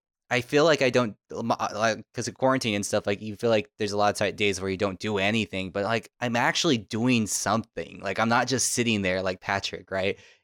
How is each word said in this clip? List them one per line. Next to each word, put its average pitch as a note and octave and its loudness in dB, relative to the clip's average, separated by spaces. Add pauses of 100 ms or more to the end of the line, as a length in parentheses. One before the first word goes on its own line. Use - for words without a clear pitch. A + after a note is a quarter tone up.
(300)
I B2 0
feel D3 4
like D3+ 4
I B2+ 4
don't, A#2+ 2 (160)
m-, A2+ -2
uh, G#2+ -2
like, G#2+ 0 (100)
'cause A#2+ -6
of A#2+ -8
quarantine C3 0
and G2+ -2
stuff, G#2 -2
like, G#2 -2
you G#2+ -8
feel A#2 0
like A2 2
there's G#2 -2
a G#2 -2
lot G#2 4
of G2+ 0 (100)
ti-, F2 -2
days G2+ 2
where F#2+ -2
you F#2 -2
don't F#2+ -2
do G#2 -2
anything, G2 0
but, G2+ -2
like, A2 -2
I'm A#2+ -2
actually D3 2
doing A#2 0
something. G2 -4
Like, G2 -4
I'm A2+ 2
not B2 2
just B2 0
sitting A2+ 2
there F#2 0
like F#2 -2
Patrick, - -4
right? F#2+ -2 (260)